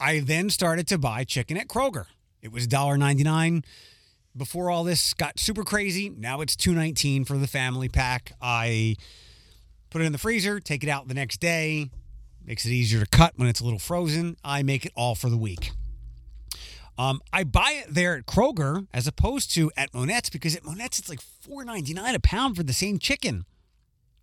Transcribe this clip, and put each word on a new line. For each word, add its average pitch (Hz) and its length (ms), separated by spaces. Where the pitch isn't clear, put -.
I 151 180
then 156 280
started 170 400
to 196 80
buy 127 280
chicken 143 340
at 226 100
Kroger. 226 380
It 113 100
was 120 140
a 120 40
dollar 143 280
ninety-nine 156 680
before 175 360
all 170 120
this 170 300
got 147 260
super 214 240
crazy. 202 460
Now 127 320
it's 151 160
two 175 160
nineteen 143 540
for 139 100
the 139 100
family 127 440
pack. 127 500
I 113 560
put 160 100
it 165 60
in 156 60
the 143 60
freezer, 208 400
take 143 240
it 143 60
out 139 200
the 127 60
next 135 240
day. 156 520
Makes 110 220
it 117 60
easier 113 300
to 107 60
cut - 300
when 123 100
it's 117 140
a 117 40
little 113 140
frozen. 170 640
I 143 200
make 135 240
it - 100
all 120 180
for - 140
the 117 80
week. 104 360
Um, 135 220
I 185 120
buy 233 380
it 156 120
there 175 240
at 117 80
Kroger 190 680
as 120 140
opposed 214 480
to 156 200
at 135 200
Monette's, 156 340
because 160 260
at 175 100
Monette's 202 340
it's, - 100
like, 147 140
four - 420
ninety-nine 202 500
a 156 60
pound 233 360
for 170 60
the 131 120
same 196 240
chicken. 113 480